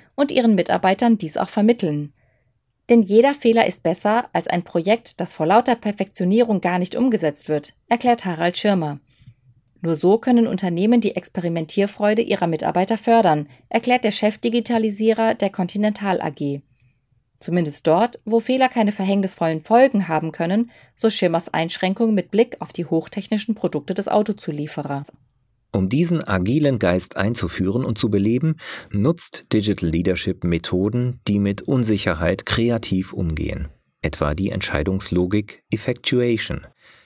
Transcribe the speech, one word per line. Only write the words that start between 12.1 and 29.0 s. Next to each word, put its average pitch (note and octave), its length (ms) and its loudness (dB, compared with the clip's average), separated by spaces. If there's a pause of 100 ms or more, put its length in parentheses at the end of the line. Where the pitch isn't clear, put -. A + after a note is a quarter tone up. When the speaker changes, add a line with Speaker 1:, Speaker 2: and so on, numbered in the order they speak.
Speaker 1:
ihrer F3+ 260 0
Mitarbeiter F3+ 500 0
fördern, F#3 520 4 (180)
erklärt B3 380 0
der - 60 2
Chefdigitalisierer A3 1200 0
der G3+ 140 -2
Continental G3+ 720 -2
A D#3+ 80 -4
G. C#3+ 320 -6 (800)
Zumindest E3 460 -2
dort, F#3+ 360 2
wo A3+ 160 0
Fehler B3+ 300 2
keine G#3+ 240 2
verhängnisvollen F#3 680 -2
Folgen A#3 460 4
haben D#3+ 240 -2
können, G3 400 -2 (240)
so A3 140 0
Schirmers E3+ 440 0
Einschränkung F#3+ 600 0
mit F#3+ 180 -2
Blick A3+ 300 2
auf - 100 -12
die E3+ 140 -8
hochtechnischen G3+ 680 -4
Produkte F3 380 -4
des G3 140 -4
Autozulieferers. D3 1040 -4 (640)
Speaker 2:
Um F#2+ 160 0
diesen E3 340 0
agilen A#2 560 0
Geist F#2 380 0
einzuführen G2+ 680 -2
und A2+ 140 -4
zu A#2 120 0
beleben, A#2 460 0 (360)
nutzt C3 600 -2